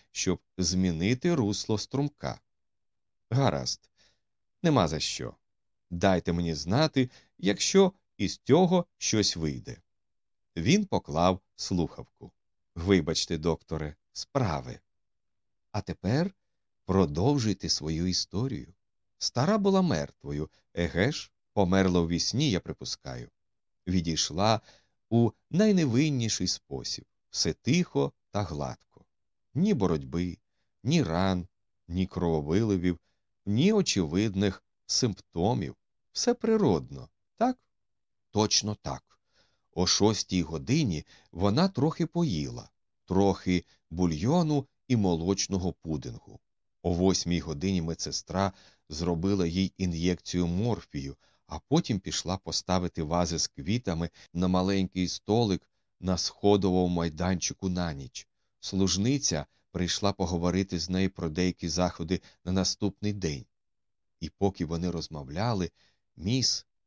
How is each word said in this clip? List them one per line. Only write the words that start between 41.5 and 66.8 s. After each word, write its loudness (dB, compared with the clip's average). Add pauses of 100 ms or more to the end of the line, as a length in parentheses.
трохи -2
поїла, -2 (340)
трохи 2 (260)
бульйону 0 (220)
і 2
молочного 0
пудингу. -10 (420)
О 0
восьмій 2
годині -2
медсестра -4 (360)
зробила 0
їй 0
ін'єкцію -2
морфію, -4 (300)
а -8
потім 0
пішла -6
поставити -4
вази 0
з -2
квітами -4 (220)
на 0
маленький 0
столик -2 (320)
на -2
сходовому 2
майданчику -2
на -2
ніч. -14 (320)
Служниця 0 (240)
прийшла -2
поговорити 0
з -8
нею 0
про -6
деякі -2
заходи -2 (240)
на -4
наступний -2
день. -6 (760)
І -6
поки -2
вони -2
розмовляли, -6 (460)
міс, -2 (200)